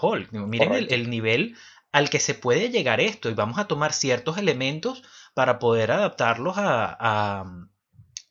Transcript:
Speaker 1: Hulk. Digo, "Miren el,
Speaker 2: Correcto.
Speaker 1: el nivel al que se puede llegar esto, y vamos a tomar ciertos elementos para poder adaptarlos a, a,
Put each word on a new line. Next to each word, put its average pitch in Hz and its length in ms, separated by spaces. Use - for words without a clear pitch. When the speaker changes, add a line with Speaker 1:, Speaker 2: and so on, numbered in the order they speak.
Speaker 1:
Hulk. 170 300
Digo, 104 160
"Miren 113 220
el, 240 160
Speaker 2:
Correcto. 135 100
Speaker 1:
el 120 160
nivel 117 440
al 147 180
que 143 100
se - 140
puede 160 380
llegar 131 300
esto, 190 280
y 110 60
vamos 113 240
a 202 80
tomar 151 260
ciertos 139 460
elementos 156 640
para 127 240
poder 117 320
adaptarlos 147 640
a, 127 420
a, 101 680